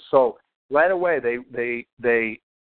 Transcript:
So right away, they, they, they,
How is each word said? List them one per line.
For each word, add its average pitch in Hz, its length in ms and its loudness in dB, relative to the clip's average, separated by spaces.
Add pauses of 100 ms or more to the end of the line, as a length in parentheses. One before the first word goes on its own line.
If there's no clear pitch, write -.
So 127 300 2 (320)
right 160 200 2
away, 175 280 -2
they, 120 180 -2 (140)
they, 120 340 -6 (140)
they, 113 400 0 (340)